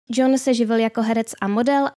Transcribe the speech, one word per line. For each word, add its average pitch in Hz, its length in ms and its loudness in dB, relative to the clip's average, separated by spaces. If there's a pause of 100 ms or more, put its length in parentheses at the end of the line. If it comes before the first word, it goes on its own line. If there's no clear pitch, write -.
(120)
John 262 260 2
se 262 160 0
živil 226 240 0
jako 226 240 0
herec 226 380 -2
a 196 80 -2
model 269 480 0